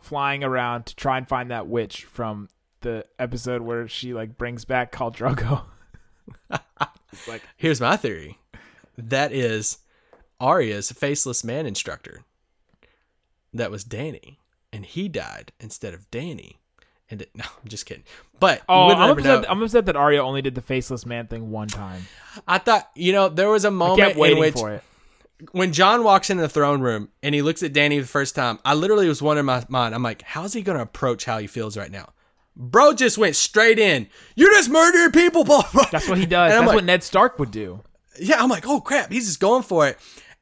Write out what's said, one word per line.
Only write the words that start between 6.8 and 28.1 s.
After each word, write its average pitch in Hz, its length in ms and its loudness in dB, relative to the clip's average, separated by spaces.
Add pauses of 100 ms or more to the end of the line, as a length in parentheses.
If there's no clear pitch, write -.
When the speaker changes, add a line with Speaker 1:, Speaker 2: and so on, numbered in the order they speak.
Speaker 1:
It's - 160 -18
like, 113 140 -14 (140)
Speaker 2:
"Here's 151 240 -2
my 127 160 0
theory. 85 420 -10 (600)
That 135 340 -4
is 113 460 -6 (640)
Arya's 120 520 -2
faceless 143 520 -6
man 131 220 -8
instructor. - 560 -12 (1300)
That 113 160 -8
was 101 140 -14
Dany, 123 520 -14 (360)
and 104 120 -16
he 185 240 -10
died 67 520 -14
instead 107 340 -14
of 95 160 -20
Dany." 127 460 -12 (540)
And 104 120 -14
it, - 80 -18
<laughs> - 40 -20
no, 104 100 -16
I'm - 240 -20
just 107 180 -14
kidding. - 180 -18 (360)
But 180 280 4
Speaker 1:
Oh, 185 140 6
Speaker 2:
you 180 60 8
wouldn't 170 140 6
Speaker 1:
I'm 220 80 6
Speaker 2:
ever 294 100 2
Speaker 1:
upset, 269 220 4
Speaker 2:
know. - 60 -8
Speaker 1:
I'm 190 140 -2
upset 226 240 2
that 175 100 -2
Arya 143 260 4
only 135 200 -4
did 135 120 -4
the 123 80 -8
faceless 127 440 -6
man 117 200 -10
thing 113 240 -12
one 107 180 -8
time. 95 340 -10 (440)
Speaker 2:
I 180 120 0
thought, 214 360 0
you 175 180 0
know, 196 160 4
there 180 200 0
was 214 160 2
a 208 40 2
Speaker 1:
I - 20 2
Speaker 2:
moment 185 380 2
Speaker 1:
kept 202 100 -2
waiting - 200 6
Speaker 2:
in - 20 0
which 156 140 2
Speaker 1:
for 110 200 -4
it. - 80 -14 (680)
Speaker 2:
when 185 200 -2
Jon 202 320 4
walks 196 260 4
into 180 120 0
the 151 60 -2
throne 143 340 0
room 110 260 -4 (140)
and 147 120 -2
he 147 80 0
looks 160 200 -2
at 156 100 -6
Dany 147 280 2
the 127 60 -8
first 139 280 -4